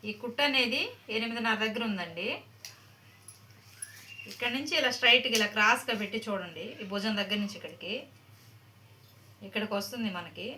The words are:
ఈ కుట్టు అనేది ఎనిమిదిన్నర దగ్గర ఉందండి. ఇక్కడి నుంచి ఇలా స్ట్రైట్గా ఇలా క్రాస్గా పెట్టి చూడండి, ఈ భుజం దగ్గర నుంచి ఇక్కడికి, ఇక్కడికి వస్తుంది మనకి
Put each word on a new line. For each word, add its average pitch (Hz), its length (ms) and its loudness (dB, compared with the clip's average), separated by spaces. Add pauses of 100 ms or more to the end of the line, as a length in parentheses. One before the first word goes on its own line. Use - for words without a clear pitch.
ఈ - 20 -6 (100)
కుట్టు 247 260 -2
అనేది 262 340 4 (340)
ఎనిమిదిన్నర 226 480 0
దగ్గర 220 260 0
ఉందండి. 175 380 -4 (2000)
ఇక్కడి 240 260 -2
నుంచి 294 220 -4
ఇలా 254 180 4
స్ట్రైట్గా 247 400 6
ఇలా 214 180 6
క్రాస్గా 226 460 4
పెట్టి 208 260 -2
చూడండి, 180 380 -4 (160)
ఈ 208 120 -8
భుజం 208 280 0
దగ్గర 202 220 0
నుంచి 202 160 -4
ఇక్కడికి, - 340 -8 (1500)
ఇక్కడికి 208 320 -2
వస్తుంది 220 300 -4 (100)
మనకి 170 280 -10 (100)